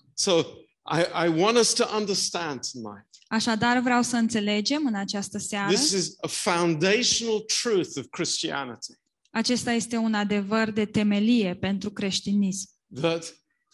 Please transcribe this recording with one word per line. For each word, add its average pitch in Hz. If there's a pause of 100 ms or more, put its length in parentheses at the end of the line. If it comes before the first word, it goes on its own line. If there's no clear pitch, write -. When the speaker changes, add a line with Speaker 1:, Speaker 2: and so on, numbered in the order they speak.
(140)
Speaker 1:
So, 175 (540)
I, 165
I - (140)
want 220
us 220
to 233 (140)
understand 175 (120)
tonight. 104 (220)
Speaker 2:
Așadar, 226
vreau 247
să 240
înțelegem 226
în 226
această 202
seară. 202
Speaker 1:
This 269
is 185
a 170
foundational 190 (220)
truth 196
of 131
Christianity. 139 (380)
Speaker 2:
Acesta 240
este 233
un 226
adevăr 208
de 214
temelie 214
pentru 196
creștinism. 196 (260)
Speaker 1:
That 165 (400)